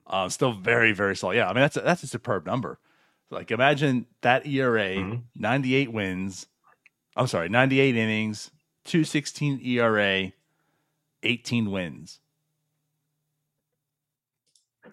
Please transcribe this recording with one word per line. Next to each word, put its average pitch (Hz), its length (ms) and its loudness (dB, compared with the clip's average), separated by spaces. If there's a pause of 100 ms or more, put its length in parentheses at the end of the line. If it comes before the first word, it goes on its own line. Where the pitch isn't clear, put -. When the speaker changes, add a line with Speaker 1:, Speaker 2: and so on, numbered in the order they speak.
Speaker 1:
Uh, 92 220 -2
still 127 240 -2
very, 113 400 2
very 95 240 -2
solid. 98 200 -2
Yeah, 110 120 2
I 98 60 -2
mean, 127 80 4
that's 147 160 2
a, - 20 -6
that's 160 220 0
a 143 60 -12
superb 98 380 -4
number. 98 320 -6 (520)
Like, 87 220 -10
imagine 135 540 2 (140)
that 127 260 2
E 135 140 -2
R 123 160 2
A, 98 200 0
Speaker 2:
Mm-hmm. 98 200 -4 (200)
Speaker 1:
ninety-eight 127 560 0
wins. 95 540 -4 (680)
I'm 127 120 0
sorry, 85 200 -2
ninety-eight 135 480 4
innings, 110 540 -2 (340)
two 160 200 2
sixteen 143 600 -2
E 123 140 0
R 113 200 4
A, 95 360 2 (880)
eighteen 117 480 0
wins. 85 500 -8 (2750)